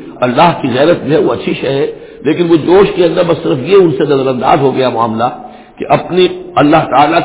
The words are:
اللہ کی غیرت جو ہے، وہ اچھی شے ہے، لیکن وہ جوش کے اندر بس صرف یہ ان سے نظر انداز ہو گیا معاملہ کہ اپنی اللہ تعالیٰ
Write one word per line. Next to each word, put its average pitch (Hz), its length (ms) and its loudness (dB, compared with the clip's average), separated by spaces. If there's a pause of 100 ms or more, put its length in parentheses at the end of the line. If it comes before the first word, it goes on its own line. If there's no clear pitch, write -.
(220)
اللہ 135 300 2 (100)
کی 143 140 -4
غیرت 143 300 2
جو 135 80 0
ہے، 156 60 2
وہ 120 140 0
اچھی 156 200 -6
شے 127 160 -6
ہے، 139 220 -2 (300)
لیکن 165 280 0
وہ 170 60 6
جوش 165 400 4
کے 180 100 2
اندر 170 220 0
بس 165 160 0
صرف 156 220 -2
یہ 185 100 2
ان 180 160 4
سے - 120 -2
نظر 135 240 0
انداز 131 320 0
ہو 135 160 0
گیا 127 140 0
معاملہ 113 340 -2 (540)
کہ - 120 -8
اپنی 175 380 2 (280)
اللہ 147 220 4
تعالیٰ 151 480 0